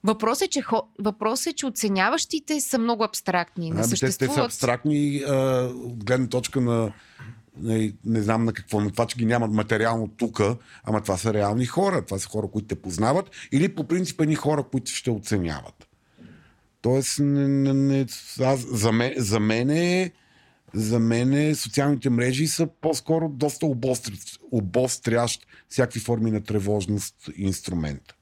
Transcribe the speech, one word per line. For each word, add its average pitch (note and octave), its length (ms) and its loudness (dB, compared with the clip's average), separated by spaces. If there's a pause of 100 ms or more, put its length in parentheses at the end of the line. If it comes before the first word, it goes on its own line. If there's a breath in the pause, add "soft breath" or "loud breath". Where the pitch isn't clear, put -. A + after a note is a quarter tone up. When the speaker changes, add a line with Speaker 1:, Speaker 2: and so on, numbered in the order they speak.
Speaker 1:
Въпросът A3 380 2
е, F#4+ 80 0
че C#4+ 120 -2
хо-, A3 220 0 (160)
въпросът G#3+ 480 -2
е, E4 60 -4
че - 120 -6
оценяващите C4 960 0
са - 160 -2
много A3+ 260 0
абстрактни, F3 640 -4
не D#3+ 60 -6
Speaker 2:
Ами, E3 120 0
те, A#2+ 60 0
те - 0 -
са A#2+ 80 0
Speaker 1:
съществуват. C3 480 0
Speaker 2:
абстрактни, C#3+ 760 0
а, C#3 140 -2 (420)
от A#2+ 280 -10
гледна B2+ 240 2
точка B2+ 340 -2
на, A#2 300 2 (680 loud breath)
не, A2 360 0 (120)
не A2 160 2
знам A2+ 240 2
на A2+ 80 2
какво, - 280 -2
на G#2 100 0
това, A#2 140 0
че - 120 -8
ги A#2 80 0
нямат A2+ 260 2
материално A2 580 0
тука, A2 460 0 (280 loud breath)
ама G#2+ 180 0
това G2 160 -2
са G#2+ 160 0
реални G#2 320 2
хора. F3+ 360 0
Това G2 180 -6
са - 100 -8
хора, G#2+ 180 -4
които G#2 200 -6
те - 80 -4
познават A2+ 500 0 (260 loud breath)
или D3+ 180 4
по D#3+ 140 -4
принцип E3+ 380 -2
едни D#3 140 4
хора, C#3+ 280 0
които - 280 -4
ще - 200 -2
оценяват. F2 760 -4 (920 loud breath)
Тоест, C3 380 0
не, C#3+ 280 2
не, C#3 260 2
не, C3+ 320 2 (340)
аз, C3 220 2
за A#2 300 2
ме-, A#2+ 260 2
за A2+ 220 2
мен A2 300 2
е, F3 420 2 (640 soft breath)
за A2 260 0
мен A#2 340 4
е, D3 220 2
социалните C#3 540 0
мрежи B2+ 380 2
са D#3+ 200 0 (140)
по-скоро D#3+ 480 0
доста C#3+ 360 -2
обостря-, B2 520 -2 (340)
обострящ A#2 880 0 (300 loud breath)
всякакви B2 300 0
форми A2+ 320 0
на G#2+ 120 0
тревожност G2+ 720 -2 (220)
инструмент. F2 640 -4 (200)